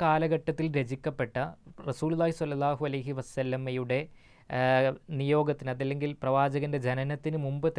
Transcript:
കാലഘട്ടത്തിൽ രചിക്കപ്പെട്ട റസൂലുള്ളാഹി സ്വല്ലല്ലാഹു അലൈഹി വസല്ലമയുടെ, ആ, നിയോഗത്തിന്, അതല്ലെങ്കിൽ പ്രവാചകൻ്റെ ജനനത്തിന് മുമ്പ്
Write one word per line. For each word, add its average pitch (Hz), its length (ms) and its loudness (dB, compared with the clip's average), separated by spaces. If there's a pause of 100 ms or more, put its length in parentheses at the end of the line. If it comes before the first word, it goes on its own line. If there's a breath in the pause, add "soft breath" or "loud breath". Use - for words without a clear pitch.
കാലഘട്ടത്തിൽ 160 720 2
രചിക്കപ്പെട്ട 131 640 -2 (520)
റസൂലുള്ളാഹി 160 420 0
സ്വല്ലല്ലാഹു 147 560 0
അലൈഹി 135 260 -4
വസല്ലമയുടെ, 131 960 -2 (320 soft breath)
ആ, 131 540 2 (160)
നിയോഗത്തിന്, 143 600 2
അതല്ലെങ്കിൽ 139 420 -2
പ്രവാചകൻ്റെ 139 640 2
ജനനത്തിന് 135 580 -2
മുമ്പ് 143 420 0